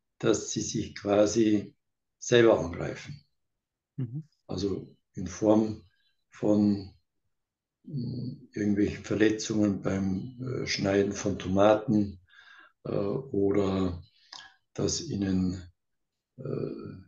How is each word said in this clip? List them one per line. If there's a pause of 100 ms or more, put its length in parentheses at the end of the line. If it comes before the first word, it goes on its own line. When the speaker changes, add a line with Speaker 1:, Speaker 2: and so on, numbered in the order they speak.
(200)
Speaker 1:
dass
sie
sich
quasi (440)
selber
angreifen. (720)
Speaker 2:
Mhm. (240)
Speaker 1:
Also (180)
in
Form (460)
von, (920)
mm,
irgendwelchen
Verletzungen
beim,
äh,
Schneiden
von
Tomaten, (640)
äh,
oder (720)
dass
ihnen, (760)
äh, (140)